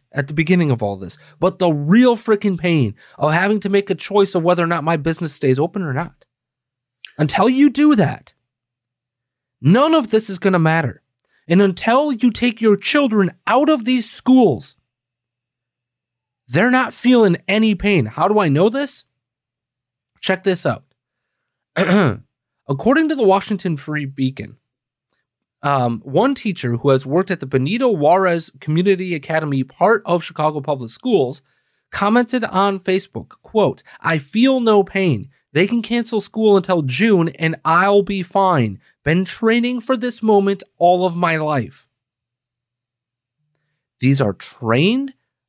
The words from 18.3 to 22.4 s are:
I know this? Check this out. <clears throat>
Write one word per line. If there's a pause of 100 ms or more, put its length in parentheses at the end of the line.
I
know
this? (1120)
Check
this
out. (920)
<clears throat> (480)